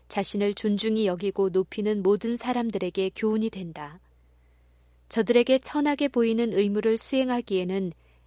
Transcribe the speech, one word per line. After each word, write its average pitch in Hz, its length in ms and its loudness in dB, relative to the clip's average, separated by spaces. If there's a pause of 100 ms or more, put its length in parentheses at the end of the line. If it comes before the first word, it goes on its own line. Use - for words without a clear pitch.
자신을 202 460 0
존중히 214 520 0
여기고 190 440 0
높이는 202 520 0
모든 208 340 2
사람들에게 214 760 -2
교훈이 220 360 0
된다. 160 480 -12 (1120)
저들에게 240 500 4
천하게 294 500 0
보이는 233 440 0
의무를 208 440 2
수행하기에는 196 960 -2 (340)